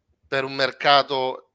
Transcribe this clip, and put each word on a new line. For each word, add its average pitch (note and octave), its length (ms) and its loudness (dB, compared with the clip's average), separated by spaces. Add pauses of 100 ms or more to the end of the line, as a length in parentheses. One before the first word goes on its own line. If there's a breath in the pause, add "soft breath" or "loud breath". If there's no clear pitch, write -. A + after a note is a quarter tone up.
(280)
per C3+ 160 -4
un C3+ 120 -8
mercato C3+ 1000 0